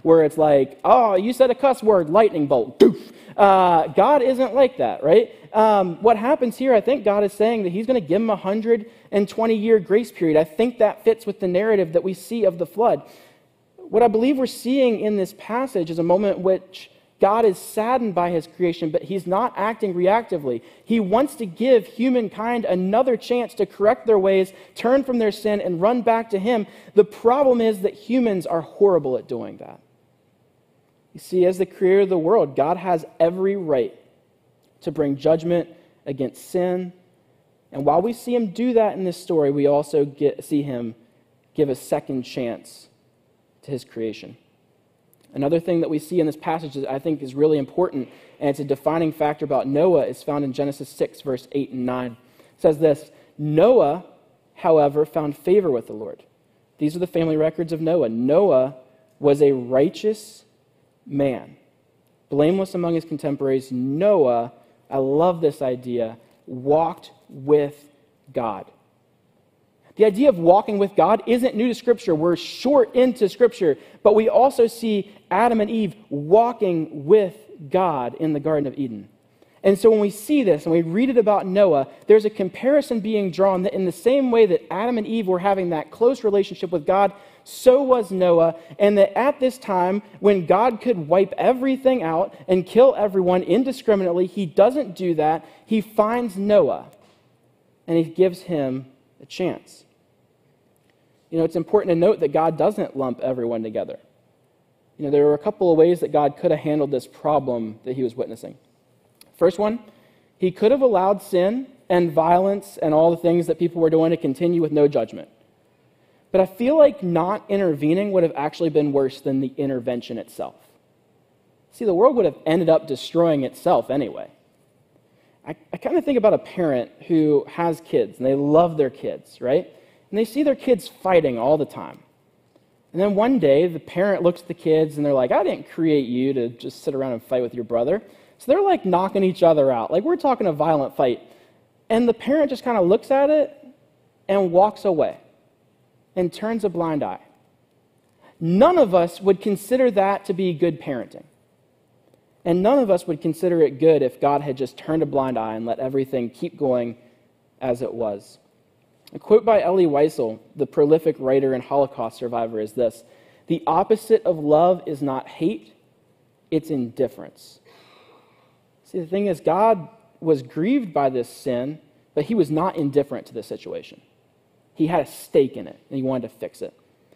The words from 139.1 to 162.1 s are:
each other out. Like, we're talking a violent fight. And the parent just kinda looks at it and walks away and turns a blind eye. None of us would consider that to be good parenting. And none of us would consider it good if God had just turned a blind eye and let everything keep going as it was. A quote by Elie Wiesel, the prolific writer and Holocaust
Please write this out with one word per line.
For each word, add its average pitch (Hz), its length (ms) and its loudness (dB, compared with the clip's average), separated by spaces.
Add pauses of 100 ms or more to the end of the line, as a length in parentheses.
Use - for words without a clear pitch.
each 185 200 0
other 151 280 4
out. 113 200 -4
Like, 180 120 0
we're 339 120 0
talking 247 320 -2
a 160 60 0
violent 147 420 -2
fight. 127 260 -2 (680)
And 240 180 0
the 226 60 2
parent 285 360 -2
just 254 140 -10
kinda 233 180 -2
looks 185 300 0
at 277 180 2
it 302 240 0 (760)
and 190 240 0
walks 202 340 2
away 147 320 -2 (960)
and 180 180 -2
turns 220 300 -6
a 202 60 -2
blind 160 340 -4
eye. 92 180 -8 (1200)
None 208 380 4
of 214 160 4
us 175 280 0
would 190 200 2
consider 247 500 0
that 196 340 -2
to 196 80 -4
be 180 200 -2
good 160 280 -2
parenting. 123 420 -10 (1200)
And 180 180 0
none 269 160 2
of 226 100 0
us 180 180 0
would 156 140 -6
consider 170 400 -2
it 139 180 0
good 156 220 4
if 123 200 -4
God 143 200 2
had 143 140 -6
just 131 220 -8
turned 160 260 -4
a - 20 0
blind 131 320 -2
eye 110 180 -6
and 113 100 -8
let 113 140 -6
everything 131 500 -4
keep - 280 -12
going 123 400 -2 (640)
as 127 220 -4
it 120 120 -8
was. 107 440 -8 (760)
A - 60 -16
quote 214 260 2
by 214 160 4
Elie 180 240 2
Wiesel, 143 540 0 (160)
the 147 120 -2
prolific 156 520 2
writer 135 340 0
and 127 100 -4
Holocaust 131 540 -4